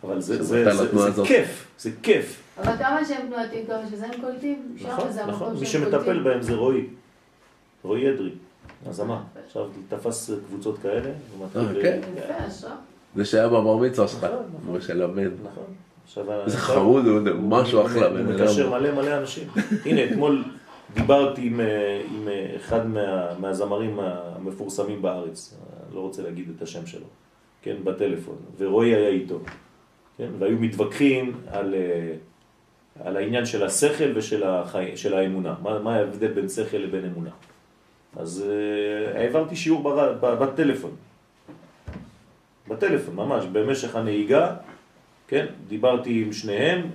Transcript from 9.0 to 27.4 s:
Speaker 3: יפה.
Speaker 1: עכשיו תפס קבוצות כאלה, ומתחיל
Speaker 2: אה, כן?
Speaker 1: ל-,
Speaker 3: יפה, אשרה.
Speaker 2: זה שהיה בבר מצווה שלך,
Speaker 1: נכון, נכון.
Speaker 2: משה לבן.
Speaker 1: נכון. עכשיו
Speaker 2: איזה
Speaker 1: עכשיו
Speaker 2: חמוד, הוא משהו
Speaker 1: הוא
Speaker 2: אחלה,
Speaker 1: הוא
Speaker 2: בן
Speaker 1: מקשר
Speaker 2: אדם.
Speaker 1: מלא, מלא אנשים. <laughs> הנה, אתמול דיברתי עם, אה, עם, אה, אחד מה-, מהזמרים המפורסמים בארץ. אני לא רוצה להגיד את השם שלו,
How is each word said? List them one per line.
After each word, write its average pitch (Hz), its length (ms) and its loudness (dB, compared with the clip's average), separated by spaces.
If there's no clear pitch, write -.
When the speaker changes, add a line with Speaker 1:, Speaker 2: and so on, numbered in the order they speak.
Speaker 3:
יפה. - 320 -12
Speaker 1:
עכשיו 104 200 -8
תפס 113 420 -6
קבוצות 98 340 -6
כאלה, 117 280 -2
ומתחיל 98 380 -4
Speaker 2:
אה, 98 60 0
כן? - 180 2
Speaker 1:
ל-, - 40 -10
Speaker 3:
יפה, - 300 -6
אשרה. - 280 -14
Speaker 2:
זה 101 80 0
שהיה 113 240 4
בבר 110 280 6
מצווה 117 320 4
שלך, - 160 -6
Speaker 1:
נכון, 233 120 -2
נכון. 87 140 -6
Speaker 2:
משה 87 180 -4
לבן. 92 360 0
Speaker 1:
נכון. 101 220 -14
עכשיו 104 280 -8
Speaker 2:
איזה 104 120 0
Speaker 1:
עכשיו - 200 0
Speaker 2:
חמוד, 120 300 8
הוא 107 140 6
משהו 117 360 6
Speaker 1:
הוא 104 80 8
Speaker 2:
אחלה, 117 200 4
Speaker 1:
הוא 95 120 2
Speaker 2:
בן 117 80 0
Speaker 1:
מקשר 107 200 6
Speaker 2:
אדם. - 80 2
Speaker 1:
מלא, 143 240 2
מלא 143 240 0
אנשים. 143 300 -8
<laughs> - 200 -2
הנה, - 180 4
אתמול 139 400 2
דיברתי 139 520 4
עם, 117 140 0
אה, 104 400 0
עם, 107 140 -6
אה, 95 280 -4
אחד 113 300 0
מה-, 95 520 -2
מהזמרים 101 600 -2
המפורסמים 95 1000 -6
בארץ. 87 520 -6
אני 95 80 -12
לא 95 40 -6
רוצה 95 220 -8
להגיד 87 340 -8
את - 60 -10
השם 82 240 -10
שלו, - 200 -16